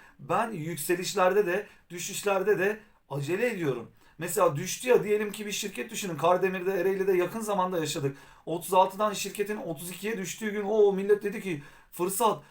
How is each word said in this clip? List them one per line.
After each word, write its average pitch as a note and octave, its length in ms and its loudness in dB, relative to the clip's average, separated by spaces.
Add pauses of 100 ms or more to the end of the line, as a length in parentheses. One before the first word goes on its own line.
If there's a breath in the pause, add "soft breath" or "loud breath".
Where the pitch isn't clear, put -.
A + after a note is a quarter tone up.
(200 loud breath)
ben F#3+ 320 -2
yükselişlerde F3+ 920 2
de F#3 220 -2 (220 loud breath)
düşüşlerde F#3 680 0
de G#3 200 0 (300 loud breath)
acele E3 400 -2
ediyorum. C#3 420 -4 (260 soft breath)
Mesela E3+ 380 2
düştü F#3 340 -6
ya, A#3 140 8
diyelim G#3 280 0
ki G#3 140 -10
bir G#3 60 -6
şirket A3 400 -8
düşünün. F#3 260 -6
Kardemir'de, F3+ 540 2
Ereğli'de F#3+ 420 2
yakın F3+ 260 2
zamanda F#3+ 400 0
yaşadık. C#3 380 -4 (280 loud breath)
Otuz D#3+ 280 -4
altıdan G3 400 4
şirketin G3+ 440 -6
otuz F3 340 -8
ikiye G#3 260 -6
düştüğü G3+ 340 -6
gün G#3 120 -4
o G3+ 300 6
millet G3+ 300 2
dedi G3+ 180 -6
ki E3 220 -6 (280 loud breath)
fırsat, F#3 600 0